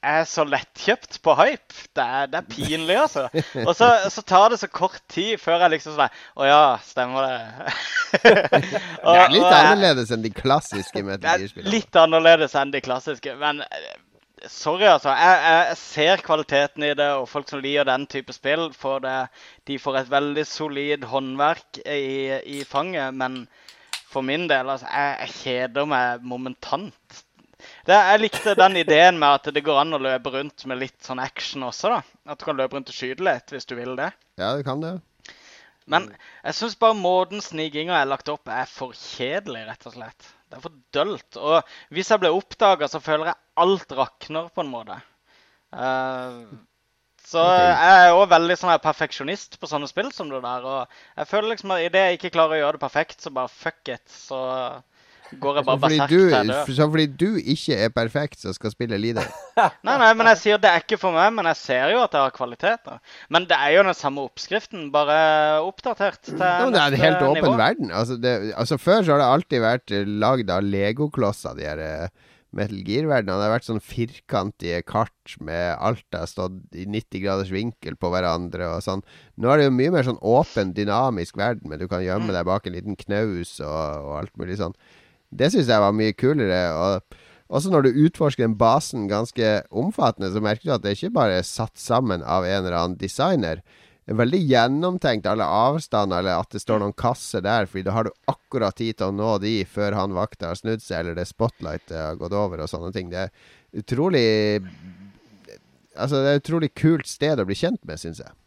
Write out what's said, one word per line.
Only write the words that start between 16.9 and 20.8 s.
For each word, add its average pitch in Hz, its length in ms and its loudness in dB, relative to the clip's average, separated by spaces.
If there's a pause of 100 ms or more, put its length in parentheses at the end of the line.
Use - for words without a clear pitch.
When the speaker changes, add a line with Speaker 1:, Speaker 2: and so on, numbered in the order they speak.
Speaker 1:
det, 143 200 0
og 135 160 -4
folk 143 200 -8
som 139 160 -10
liker 143 240 0
den 131 180 0
type 135 300 -12
spill, 156 360 -4
får 135 280 -6
det, 131 160 -6 (480)
de 139 160 -8
får 135 220 -2
et 127 100 -6
veldig 143 320 0
solid 143 640 -6